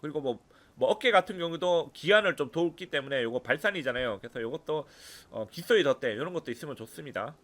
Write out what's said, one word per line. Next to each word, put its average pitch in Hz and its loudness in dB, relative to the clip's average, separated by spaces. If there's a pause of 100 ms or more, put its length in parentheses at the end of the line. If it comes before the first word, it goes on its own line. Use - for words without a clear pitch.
그리고 151 -6
뭐, 127 -4 (300)
뭐 127 2
어깨 226 4
같은 185 4
경우도 170 0
기한을 196 4
좀 135 -2
돕기 170 -2
때문에 139 -2
요거 120 -2
발산이잖아요. 127 -2
그래서 123 -10
요것도, 147 -6 (420)
어, 107 -6
기소의 185 2
덧대, 127 0
요런 156 -6
것도 156 -6
있으면 139 -8
좋습니다. 117 -8